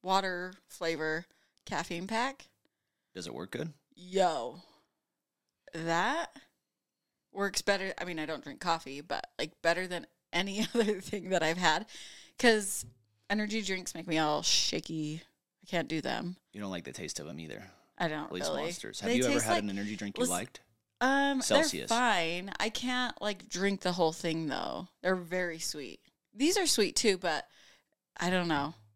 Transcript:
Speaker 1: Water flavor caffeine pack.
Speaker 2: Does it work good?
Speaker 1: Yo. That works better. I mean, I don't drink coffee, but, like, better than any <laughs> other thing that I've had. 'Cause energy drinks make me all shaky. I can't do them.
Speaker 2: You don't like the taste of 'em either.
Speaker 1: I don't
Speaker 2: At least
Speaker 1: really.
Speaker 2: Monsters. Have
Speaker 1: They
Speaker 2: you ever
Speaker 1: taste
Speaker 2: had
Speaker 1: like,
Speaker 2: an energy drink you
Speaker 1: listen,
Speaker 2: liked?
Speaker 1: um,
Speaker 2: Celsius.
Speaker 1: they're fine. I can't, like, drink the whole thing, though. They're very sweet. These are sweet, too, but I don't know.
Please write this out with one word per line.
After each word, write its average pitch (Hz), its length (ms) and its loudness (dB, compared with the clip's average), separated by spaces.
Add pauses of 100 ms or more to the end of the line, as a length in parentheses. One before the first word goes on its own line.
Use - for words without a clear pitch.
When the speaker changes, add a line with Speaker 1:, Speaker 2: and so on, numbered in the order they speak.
Speaker 1:
Water 185 520 0 (160)
flavor 160 560 -2 (400)
caffeine 175 420 -4
pack. 240 400 -2 (680)
Speaker 2:
Does 87 140 -10
it 60 60 -8
work 82 180 -8
good? 160 220 -4 (220)
Speaker 1:
Yo. 180 640 0 (1120)
That 170 640 0 (1000)
works 196 280 -2
better. 196 380 2
I 180 60 -4
mean, 175 140 -6
I 156 60 -4
don't 156 180 -6
drink 139 160 -12
coffee, 160 420 -2
but, - 260 -6 (100)
like, 160 140 -4 (100)
better 170 260 2
than 175 200 -6 (240)
any 196 380 0
<laughs> - 40 -14
other 214 280 2
thing 185 280 -6
that 180 140 4
I've 160 140 2
had. 175 280 4 (520)
'Cause 220 480 4 (440)
energy 214 320 0
drinks 185 340 -4
make 170 120 -8
me 160 100 2
all 151 240 4
shaky. 156 800 0 (420)
I - 40 -20
can't 170 200 0
do 156 140 -2
them. 151 360 -4 (160)
Speaker 2:
You 104 80 -10
don't 98 100 -6
like 87 120 -6
the 69 80 -10
taste - 280 -8
of 73 80 -8
'em 78 120 -10
either. 76 300 -12 (280)
Speaker 1:
I 175 100 -2
don't 151 180 -4
Speaker 2:
At - 80 -12
least 156 160 -2
Speaker 1:
really. 151 140 -2
Speaker 2:
Monsters. 170 360 -8
Have 202 100 -2
Speaker 1:
They 240 80 2
Speaker 2:
you 247 60 4
ever 277 100 2
Speaker 1:
taste - 120 2
Speaker 2:
had 110 80 2
Speaker 1:
like, 214 100 2
Speaker 2:
an 208 60 -2
energy 104 260 -4
drink 101 220 -6
you 233 40 0
Speaker 1:
listen, 247 140 2
Speaker 2:
liked? - 240 -6 (420)
Speaker 1:
um, 277 400 2
Speaker 2:
Celsius. 277 480 4
Speaker 1:
they're 226 80 4
fine. 185 640 2
I 220 100 0
can't, 247 520 -2
like, 202 280 -4
drink 196 320 2
the 180 120 2
whole 175 200 6
thing, 165 340 0
though. 87 420 -4 (120)
They're 185 140 2
very 175 440 -4
sweet. 139 420 -6 (320)
These 302 240 4
are 370 100 4
sweet, - 280 4
too, 196 220 4
but 165 300 -2 (680)
I 175 120 0
don't 180 200 2
know. 151 260 0 (200)